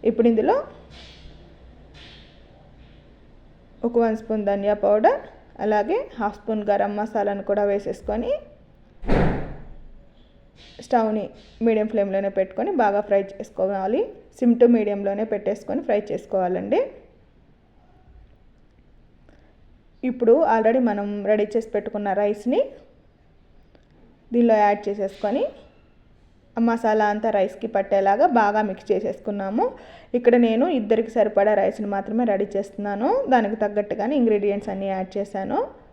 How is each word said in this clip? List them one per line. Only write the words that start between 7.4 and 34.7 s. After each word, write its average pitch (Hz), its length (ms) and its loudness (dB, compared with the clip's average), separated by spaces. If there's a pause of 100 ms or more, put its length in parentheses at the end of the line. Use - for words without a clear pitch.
కూడా 202 220 0
వేసేసుకొని 208 580 -4 (2500)
స్టవ్ని 214 400 0 (400)
మీడియం 214 280 2
ఫ్లేమ్లోనే 196 440 0
పెట్టుకొని 208 320 -2 (140)
బాగా 202 240 0
ఫ్రై 202 160 2 (100)
చేసుకోవాలి. 196 680 -4 (380)
సిమ్ 240 240 4
to 240 60 8 (100)
మీడియంలోనే 202 560 -2
పెట్టేసుకొని 208 540 -4
ఫ్రై 208 120 2 (120)
చేసుకోవాలండి. 190 680 -2 (3250)
ఇప్పుడు 240 240 4 (200)
already 226 360 2
మనం 202 160 -4 (240)
రెడీ 208 240 2
చేసి 220 220 -2
పెట్టుకున్న 208 340 -4 (140)
రైస్ని 220 360 0 (1700)
దీనిలో 233 280 6
యాడ్ 208 240 2
చేసేసుకొని 202 560 -4 (1120)
ఆ 233 120 -4
మసాలా 220 440 2
అంతా 214 240 -2
రైస్కి 190 380 -2
పట్టేలాగా 196 520 2 (120)
బాగా 208 300 2
మిక్స్ - 220 -10
చేసేసుకున్నాము. 202 720 -2 (540)
ఇక్కడ 240 160 6 (120)
నేను 226 180 2 (140)
ఇద్దరికి 220 380 0
సరిపడా 208 440 4
రైస్ని 196 320 -2
మాత్రమే 214 380 -2
రెడీ 196 240 0
చేస్తున్నాను. 202 540 -4 (240)
దానికి 220 320 2
తగ్గట్టుగానే 208 560 -2
ఇంగ్రీడియంట్స్ 208 520 0